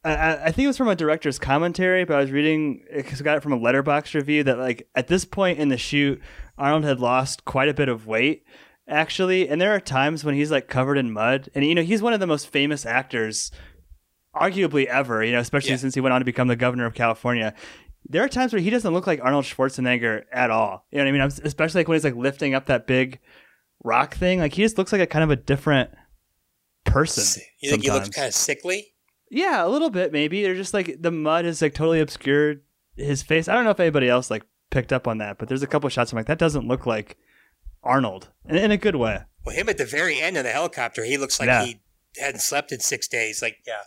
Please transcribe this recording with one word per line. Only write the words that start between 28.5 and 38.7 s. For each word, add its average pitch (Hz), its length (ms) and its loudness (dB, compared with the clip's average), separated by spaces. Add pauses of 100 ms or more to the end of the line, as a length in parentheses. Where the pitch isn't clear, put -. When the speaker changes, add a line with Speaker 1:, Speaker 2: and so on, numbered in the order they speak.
Speaker 1:
Yeah, 277 320 0
a 170 60 2
little 294 220 0
bit, 180 200 -2
maybe. 156 320 0
They're 190 120 0
just, 185 180 -6
like, 170 300 -4
the 170 80 0
mud 160 340 0
has, 170 160 -4
like, 156 140 2
totally 160 260 2
obscured 147 600 0 (340)
his 139 260 -4
face. 160 240 0
I 175 60 0
don't 240 120 2
know 220 60 4
if 196 100 0
anybody 147 280 4
else, 123 220 2
like, 110 120 -4 (280)
picked 123 200 -2
up 131 160 -2
on 110 120 -2
that, 104 200 -8
but 107 100 -10
there's 135 140 -2
a 139 40 -2
couple 147 200 -2
of 127 60 -2
shots 120 200 -2
I'm 123 40 -6
like, 110 100 -4
"That 160 120 -2
doesn't 147 280 0
look 127 200 -2
like 110 320 -4 (640)
Arnold," 120 480 0 (180)
in, 156 80 0
in 208 140 4